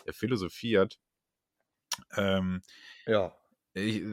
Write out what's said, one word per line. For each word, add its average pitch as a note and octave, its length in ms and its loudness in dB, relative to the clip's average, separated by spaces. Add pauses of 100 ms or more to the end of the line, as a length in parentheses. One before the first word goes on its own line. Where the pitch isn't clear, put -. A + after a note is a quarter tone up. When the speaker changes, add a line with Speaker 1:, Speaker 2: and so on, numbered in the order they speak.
Speaker 1:
äh, - 80 -8
philosophiert. G#2+ 840 0 (1160)
Ähm, F#2+ 460 2 (460)
Speaker 2:
Ja. G2+ 260 2 (400)
Speaker 1:
ich, G2+ 400 -2